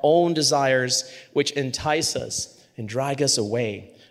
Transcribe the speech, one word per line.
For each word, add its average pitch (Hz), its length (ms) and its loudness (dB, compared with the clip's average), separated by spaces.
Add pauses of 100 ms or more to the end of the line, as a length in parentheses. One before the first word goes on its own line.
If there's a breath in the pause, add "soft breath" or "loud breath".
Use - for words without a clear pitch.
own 170 320 4
desires, 135 760 2 (220 loud breath)
which 143 200 0
entice 147 640 -2
us - 440 -8 (160 soft breath)
and 110 120 -10
drag 135 340 -2
us 135 160 2
away. 107 540 -2 (180 soft breath)